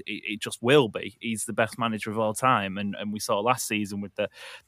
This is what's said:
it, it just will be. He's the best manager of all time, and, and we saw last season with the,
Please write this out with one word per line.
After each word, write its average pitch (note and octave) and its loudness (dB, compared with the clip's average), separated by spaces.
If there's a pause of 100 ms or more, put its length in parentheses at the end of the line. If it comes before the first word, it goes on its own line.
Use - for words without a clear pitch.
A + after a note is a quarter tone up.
it, G2+ -8
it G#2+ -6
just - -8
will B2+ 6
be. F#2+ -8
He's A2+ -4
the A#2 -6
best G#2+ 0
manager A2 -2
of G#2+ -2
all A2 0
time, G2+ 2
and, G2+ -4
and G#2 -6
we G#2+ -6
saw G#2 0
last A#2+ 2
season G#2 -2
with G2+ -8
the, G2+ 0 (400)